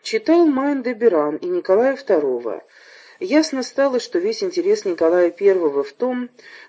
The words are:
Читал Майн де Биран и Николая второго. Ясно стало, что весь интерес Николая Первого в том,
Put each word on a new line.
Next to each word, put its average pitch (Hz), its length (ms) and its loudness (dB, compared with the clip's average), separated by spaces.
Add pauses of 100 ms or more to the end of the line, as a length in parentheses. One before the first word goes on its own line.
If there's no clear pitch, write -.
Читал 320 440 2
Майн 269 380 0
де 247 100 -4
Биран 170 440 2
и 180 100 -8
Николая 196 480 2
второго. 127 680 -2 (560)
Ясно 262 440 0
стало, 262 360 -2
что - 200 -4
весь 214 240 -2
интерес 185 420 -2
Николая 170 460 2
Первого 170 520 0
в 139 100 -10
том, 247 360 -4 (400)